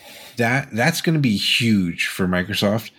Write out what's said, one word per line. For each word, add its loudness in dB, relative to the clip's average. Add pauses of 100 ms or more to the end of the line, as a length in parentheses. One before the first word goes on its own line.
(380)
that, 0
that's 0
gonna 2
be 2
huge 0
for -2
Microsoft, 0